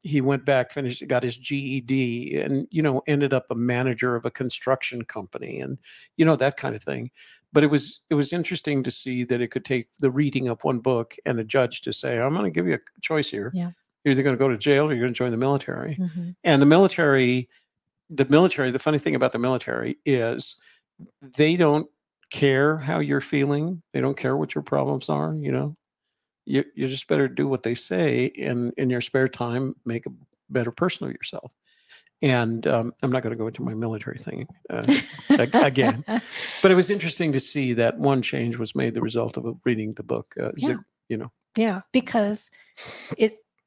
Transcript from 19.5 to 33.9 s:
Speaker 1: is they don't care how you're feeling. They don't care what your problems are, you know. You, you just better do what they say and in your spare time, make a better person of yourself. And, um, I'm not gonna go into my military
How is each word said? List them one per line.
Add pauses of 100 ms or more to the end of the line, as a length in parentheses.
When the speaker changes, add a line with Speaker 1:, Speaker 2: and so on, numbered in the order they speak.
Speaker 1:
is (640)
they
don't (400)
care
how
you're
feeling. (140)
They
don't
care
what
your
problems
are,
you
know. (720)
You, (100)
you
just
better
do
what
they
say
and
in
your
spare
time, (100)
make
a (380)
better
person
of
yourself. (680)
And,
um,
I'm
not
gonna
go
into
my
military